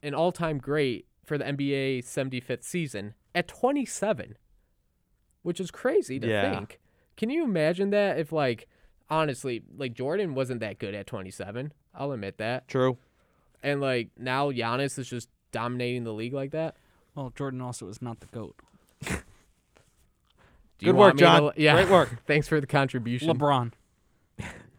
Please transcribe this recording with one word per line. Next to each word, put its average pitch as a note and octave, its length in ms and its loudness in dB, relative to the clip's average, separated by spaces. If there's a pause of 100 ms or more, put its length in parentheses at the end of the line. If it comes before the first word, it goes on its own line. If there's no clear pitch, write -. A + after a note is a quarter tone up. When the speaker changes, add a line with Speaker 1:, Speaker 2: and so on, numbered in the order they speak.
Speaker 1:
an C#3+ 100 -6
all-time D#3+ 460 0
great C3+ 480 -2 (160)
for D3 160 -4
the - 80 -6
N C#3+ 80 -2
B C#3 180 -2
A C3+ 280 -2
seventy-fifth B2+ 640 -6
season A#2+ 520 -6 (180)
at E3+ 140 -2
twenty-seven, A3 920 -2 (1040)
which F3 180 -4
is F3+ 120 -8
crazy B3 480 0
to A#2 80 -2
Speaker 2:
Yeah. G2 260 2
Speaker 1:
think. F#2+ 260 -10 (380)
Can A3 140 -2
you E4 120 0
imagine F3+ 480 0
that G3+ 280 2
if, D#3+ 120 -4
like, C#3 360 -2 (420)
honestly, C#3 540 -2 (120)
like, C3 200 -6
Jordan D#3 400 -2
wasn't B2+ 240 -2
that G#2 180 -8
good G2+ 160 -6
at G2+ 140 -8
twenty-seven? G2+ 680 -10 (220)
I'll C#3+ 160 -6
admit G2+ 260 -8
that. A#2+ 300 -6
Speaker 2:
True. B2+ 300 2 (640)
Speaker 1:
And, C#3+ 180 -2
like, B2+ 280 -2 (100)
now C3+ 320 -2
Giannis B2 480 -2
is B2 100 -8
just A#2+ 200 -10 (220)
dominating B2 520 -4
the A2+ 100 -6
league A#2 200 -6
like C#3 180 -6
that. D#3+ 240 -6 (400)
Speaker 3:
Well, C3+ 200 -8
Jordan C3 260 -6
also A#2+ 280 -10
is G2+ 140 -14
not A#2 160 -10
the - 80 -20
goat. G#2+ 280 -12 (2250)
Speaker 1:
Do - 100 -4
you F3+ 60 6
Speaker 2:
Good F3 40 4
Speaker 1:
want G3+ 120 12
Speaker 2:
work, D3+ 60 8
Speaker 1:
me C#3+ 40 4
to F3 60 10
Speaker 2:
John. E3+ 180 8
Speaker 1:
l-, D3 140 0
yeah. D3+ 180 6
Speaker 2:
Great F3+ 140 6
work. D3 320 6
Speaker 1:
<laughs> - 40 -20
Thanks D3 220 2
for D#3 120 2
the C3+ 60 -2
contribution. B2+ 640 0
Speaker 3:
LeBron. C3+ 420 2 (1080)